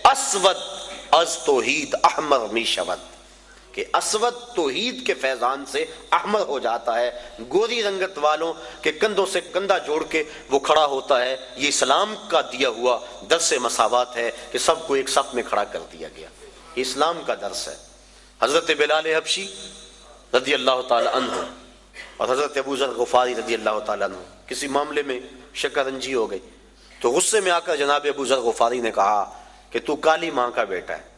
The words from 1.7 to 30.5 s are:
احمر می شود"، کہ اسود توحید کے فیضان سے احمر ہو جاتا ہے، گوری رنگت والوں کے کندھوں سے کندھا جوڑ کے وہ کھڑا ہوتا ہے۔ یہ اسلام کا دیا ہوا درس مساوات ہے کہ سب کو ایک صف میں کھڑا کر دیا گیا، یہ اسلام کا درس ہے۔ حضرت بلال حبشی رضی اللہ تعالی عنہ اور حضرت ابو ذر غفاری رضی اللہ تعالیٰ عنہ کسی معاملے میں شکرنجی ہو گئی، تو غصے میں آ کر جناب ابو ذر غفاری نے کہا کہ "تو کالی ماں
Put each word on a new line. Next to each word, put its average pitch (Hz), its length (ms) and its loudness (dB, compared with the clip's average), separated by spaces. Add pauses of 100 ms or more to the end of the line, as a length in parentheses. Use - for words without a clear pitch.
احمر 151 360 4 (140)
می 113 120 0
شود"، 90 520 -4 (580)
کہ - 100 -4 (100)
اسود 214 400 0 (200)
توحید 185 520 -2
کے 185 80 0
فیضان 131 520 -2
سے 151 180 -4 (280)
احمر 196 280 2
ہو 143 180 -2
جاتا 117 420 0
ہے، 120 100 2 (420)
گوری 226 300 2
رنگت 190 360 -4
والوں 156 340 2 (300)
کے 151 100 0
کندھوں 196 340 2
سے 180 140 -2
کندھا 190 380 0
جوڑ 156 260 -2
کے 156 180 -2 (280)
وہ 135 80 4
کھڑا 156 260 6
ہوتا 135 400 2
ہے۔ 131 120 -2 (200)
یہ 139 120 0
اسلام 160 460 2 (140)
کا 160 120 4
دیا 131 280 -2
ہوا 117 300 2 (320)
درس 165 220 2
مساوات 120 640 2
ہے 117 140 0 (220)
کہ 131 60 -2
سب - 280 2
کو 139 80 0
ایک 135 140 0
صف - 260 0
میں 117 80 0
کھڑا 104 220 0
کر 92 140 -8 (140)
دیا 80 240 -14
گیا، 80 120 -18 (480)
یہ 127 60 -2
اسلام 143 440 -2
کا 120 80 -2
درس 98 340 -8
ہے۔ - 160 -16 (580)
حضرت 160 360 2
بلال 156 280 2
حبشی 160 400 -2 (880)
رضی 135 200 2
اللہ 127 340 2
تعالی 117 200 4
عنہ 123 240 0 (840)
اور 110 120 -2
حضرت 135 280 0
ابو 135 200 -2
ذر 135 120 0
غفاری 123 460 2
رضی 113 200 -2
اللہ 107 320 0
تعالیٰ 101 200 -2
عنہ 95 100 -6 (300)
کسی 135 220 -6
معاملے 147 340 0
میں 127 180 -6 (340)
شکرنجی 135 600 -2
ہو 110 160 0
گئی، 98 80 -6 (640)
تو 120 100 4
غصے 190 300 2
میں 185 120 2
آ 170 60 4
کر 170 180 -2
جناب 143 320 2
ابو 139 160 -2
ذر 127 140 4
غفاری 120 420 2
نے 113 100 0
کہا 101 520 2 (280)
کہ 117 160 -4
"تو 147 100 0
کالی 160 340 2
ماں 123 200 0